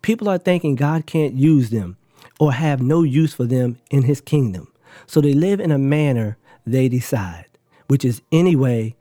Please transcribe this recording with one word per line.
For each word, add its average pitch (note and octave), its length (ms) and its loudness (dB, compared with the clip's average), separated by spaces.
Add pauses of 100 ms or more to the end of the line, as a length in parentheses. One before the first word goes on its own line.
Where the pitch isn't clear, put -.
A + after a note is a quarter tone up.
People A3 280 -2
are F#3+ 100 0
thinking E3+ 380 0
God D3+ 280 -2
can't D3+ 300 -2
use C3+ 360 4
them F#2+ 260 -6 (420)
or D3+ 140 2
have C#3+ 280 -2
no D3+ 220 2
use D3+ 320 0
for B2+ 100 -4
them A#2+ 340 -2 (120)
in C#3 120 2
his C3+ 180 0
kingdom. A2+ 480 -2 (380)
So - 140 2
they C#3+ 140 2
live F#3+ 240 2
in F3 140 0
a C#3 60 2
manner C3+ 600 0 (260)
they C3 240 0
decide, G2+ 580 -6 (420)
which C3+ 160 0
is A#2 260 -4
any E3+ 240 2
way A#2+ 460 -2